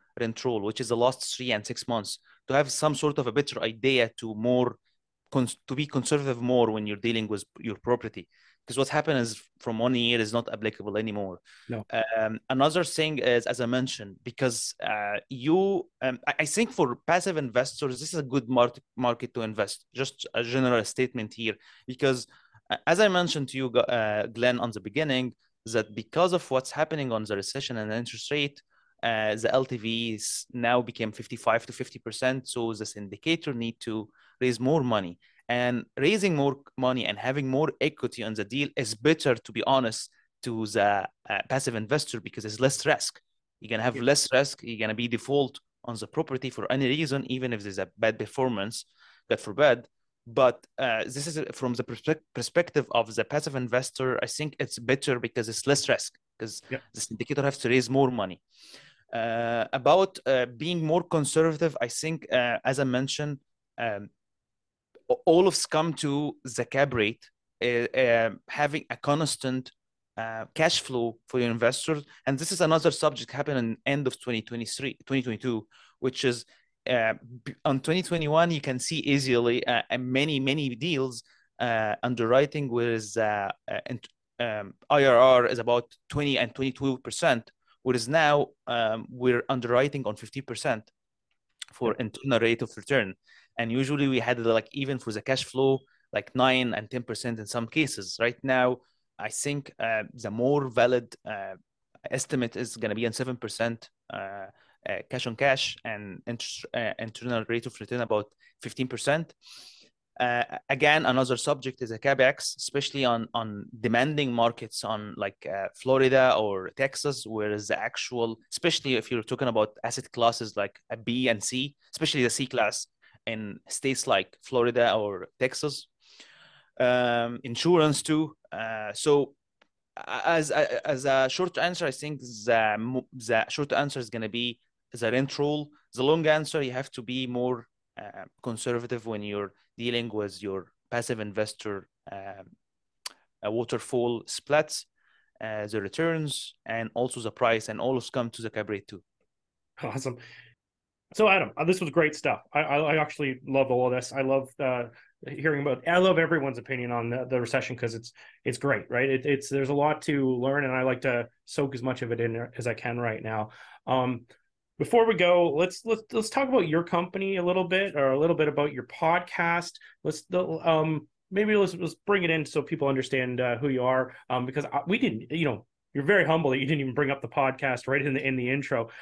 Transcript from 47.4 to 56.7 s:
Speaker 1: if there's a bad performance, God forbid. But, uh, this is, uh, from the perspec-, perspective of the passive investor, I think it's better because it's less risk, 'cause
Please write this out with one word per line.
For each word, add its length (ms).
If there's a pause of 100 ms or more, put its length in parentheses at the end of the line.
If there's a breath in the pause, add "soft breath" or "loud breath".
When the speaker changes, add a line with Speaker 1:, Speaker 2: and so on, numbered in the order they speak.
Speaker 1:
if 80
there's 160
a 180
bad 220
performance, 680 (440 soft breath)
God 100
forbid. 480 (380)
But, 400 (140)
uh, 240
this 240
is, 100
uh, 160
from 220
the 80
perspec-, 500
perspective 560
of 240
the 100
passive 320
investor, 680
I 40
think 320
it's 200
better 400
because 280
it's 200
less 200
risk, 300 (220)
'cause 320